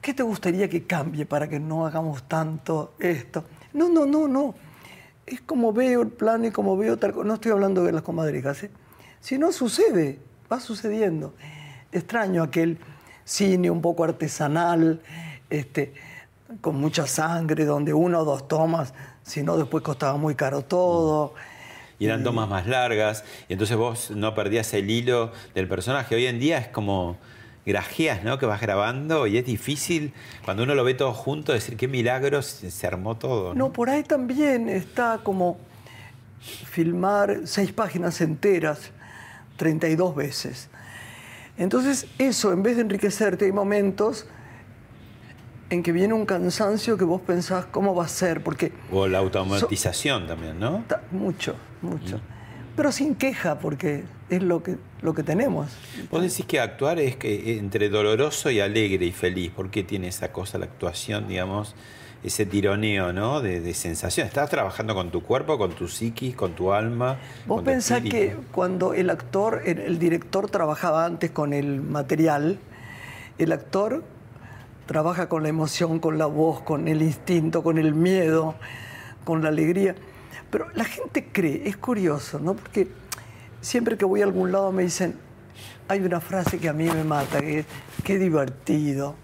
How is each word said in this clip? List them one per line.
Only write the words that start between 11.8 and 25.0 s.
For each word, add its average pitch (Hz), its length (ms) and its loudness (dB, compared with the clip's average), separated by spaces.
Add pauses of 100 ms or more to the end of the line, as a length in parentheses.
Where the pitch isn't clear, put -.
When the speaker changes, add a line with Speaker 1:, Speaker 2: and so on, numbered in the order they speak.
Speaker 1:
Extraño 190 500 0
aquel 165 360 2 (460)
cine 185 460 2
un 170 120 0
poco 170 220 2
artesanal, 160 1000 2 (480)
este, 143 420 -2 (680)
con 156 180 -2
mucha 151 260 0
sangre, 156 600 0
donde 147 260 2
una 170 280 4
o 160 40 4
dos 135 240 -2
tomas, 160 460 2 (280)
si - 200 -6
no 165 160 2
después 156 260 0
costaba 143 320 0
muy 151 180 0
caro 139 280 0
todo. 160 720 2 (640)
Speaker 2:
Y 101 80 0
eran 110 160 2
Speaker 1:
Y - 20 -2
Speaker 2:
tomas 113 240 0
más 95 180 -2
largas, 113 580 2 (240)
y - 60 -4
entonces 107 220 0
vos 117 360 -2
no 107 220 -2
perdías 107 380 0
el 98 180 0
hilo 120 420 2 (220)